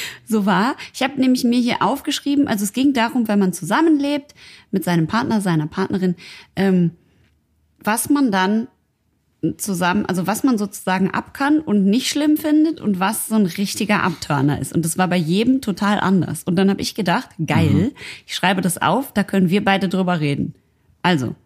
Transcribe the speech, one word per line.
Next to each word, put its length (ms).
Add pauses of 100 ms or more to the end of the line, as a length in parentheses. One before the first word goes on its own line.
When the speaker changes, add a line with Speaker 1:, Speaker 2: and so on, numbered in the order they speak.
(260)
Speaker 1:
so 200
war. 300 (180)
Ich 100
habe 160
nämlich 240
mir 160
hier 220
aufgeschrieben, 680
also 160
es 100
ging 200
darum, 340
wenn 120
man 140
zusammenlebt 800 (380)
mit 120
seinem 240
Partner, 340
seiner 260
Partnerin, 480 (400)
ähm, 360 (880)
was 300
man 220
dann 360 (880)
zusammen, 480
also 200
was 180
man 140
sozusagen 540
ab 220
kann 260
und 260
nicht 240
schlimm 280
findet 420
und 200
was 280
so 80
ein 100
richtiger 580
Abturner 560
ist. 140
Und 120
das 120
war 120
bei 80
jedem 440
total 380
anders. 440
Und 120
dann 140
hab 100
ich 160
gedacht, 340 (160)
geil, 240
Speaker 2:
Mhm. 220 (340)
Speaker 1:
ich 100
schreibe 260
das 200
auf, 320
da 100
können 260
wir 160
beide 240
drüber 320
reden. 320 (480)
Also, 340 (100)